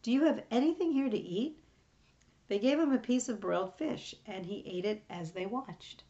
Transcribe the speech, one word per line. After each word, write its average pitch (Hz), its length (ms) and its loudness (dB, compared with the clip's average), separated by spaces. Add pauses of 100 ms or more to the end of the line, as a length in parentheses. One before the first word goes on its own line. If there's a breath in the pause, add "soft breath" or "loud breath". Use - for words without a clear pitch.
"Do 233 80 0
you 277 140 6
have 247 260 4
anything 330 400 2
here 269 180 2
to 214 80 0
eat?" 208 400 -2 (920 soft breath)
They 202 100 0
gave 262 180 4
him 311 140 4
a 254 80 4
piece 254 300 0
of 208 100 -4
broiled 185 360 -2
fish, - 380 -6 (120)
and 185 200 -8
he 196 200 -8
ate 180 200 -6
it 214 240 -2
as 170 220 -8
they 185 140 -6
watched. - 640 -8